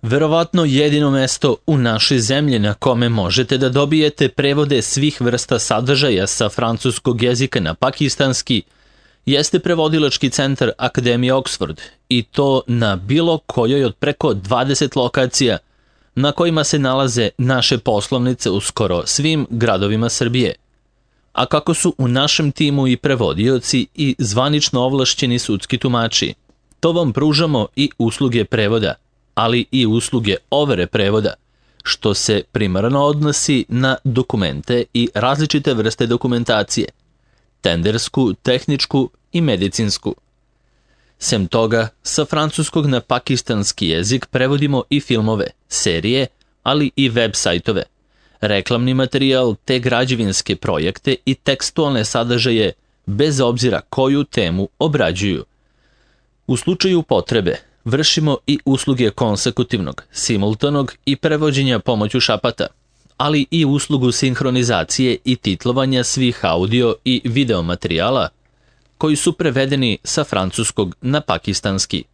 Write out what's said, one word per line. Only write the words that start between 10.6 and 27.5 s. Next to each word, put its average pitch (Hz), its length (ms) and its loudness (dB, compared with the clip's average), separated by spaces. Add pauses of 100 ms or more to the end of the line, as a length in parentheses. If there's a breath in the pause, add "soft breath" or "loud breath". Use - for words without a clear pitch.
Akademije 123 560 0
Oxford, 92 460 -4 (280)
i 120 140 2
to 139 440 0
na 117 300 0
bilo 151 420 0
kojoj 131 460 0
od 113 100 -2
preko - 400 -2
dvadeset 127 600 -2
lokacija 127 640 0 (560)
na 139 180 0
kojima 160 320 2
se 151 140 0
nalaze 131 500 2 (100)
naše 127 400 0
poslovnice 123 720 -2
u 101 100 0
skoro 90 460 -2
svim 151 440 -2
gradovima 110 580 0
Srbije. 120 460 0 (760)
A 123 140 0
kako 156 280 0
su 175 240 0
u 131 100 2
našem 139 440 0
timu 139 360 0
i 127 80 2
prevodioci 120 1000 0
i 143 240 0
zvanično 131 640 0
ovlašćeni 127 580 0
sudski 113 400 -4
tumači, 117 560 -2 (460)
to 165 120 2
vam 165 200 0
pružamo 143 540 0 (100)